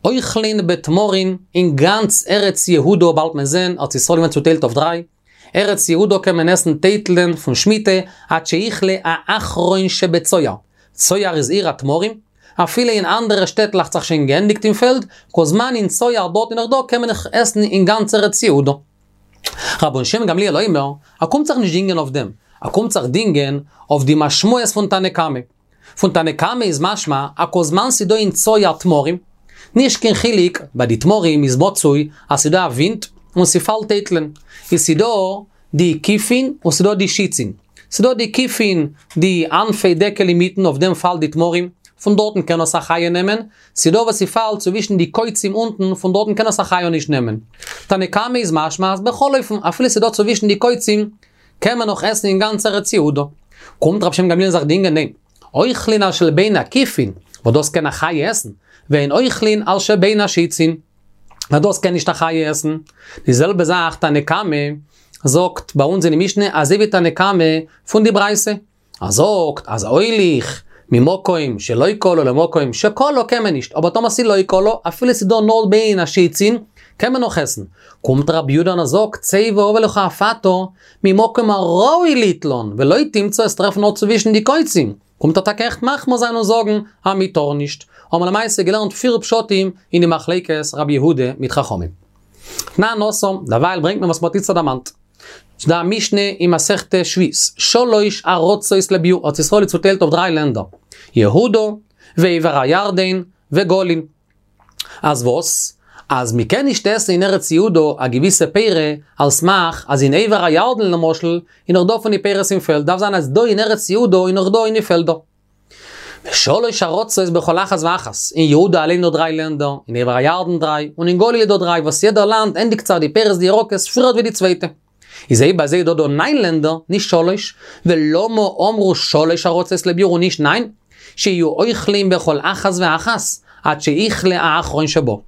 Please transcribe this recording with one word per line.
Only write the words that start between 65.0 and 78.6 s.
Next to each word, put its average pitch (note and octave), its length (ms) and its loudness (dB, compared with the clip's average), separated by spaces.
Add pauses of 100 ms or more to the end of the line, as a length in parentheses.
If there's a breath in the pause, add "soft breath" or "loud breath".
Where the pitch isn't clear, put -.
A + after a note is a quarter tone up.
זאגט F3 500 0
ביי C#3 100 2
אונז E3+ 220 0
אין D#3+ 80 2
דער E3+ 100 2
משנה, G3+ 280 -2
אז D3 200 0
ווי G#3 140 2
תנא F3+ 240 2
קמא F#3 340 2 (460 loud breath)
פון A3 140 4
די A3+ 60 6
ברייתא. G#3 420 0 (480)
ער F#2 100 -6
זאגט, E3 560 0
אז G#2 180 -6
הוליך F3 800 0 (280 soft breath)
ממקום D3 680 0
שלא B2 300 0
יכלו F#3 360 2
למקום C#3+ 480 0
שכלו B3 540 0
קען A#3 160 0
מען F#3+ 120 0
נישט. - 180 -6
אבער E3 180 0
טאמאס A3+ 260 -2
זי A#3+ 80 0
לא G3+ 140 2
יכלו, F#3+ 500 2
אפילו B3 240 0
זי A#3 120 -2
דא G3 100 2 (120)
נאר A3 220 2
בין G#3+ 300 2
השיצין, F#3+ 600 2 (380 soft breath)
קען A#3+ 160 -2
מען C4 100 -2
נאך G#3 160 -2
עסן. A#2+ 240 -6 (380 soft breath)
קומט C#3+ 300 0
רב D#3 200 0
יהודה E3+ 200 2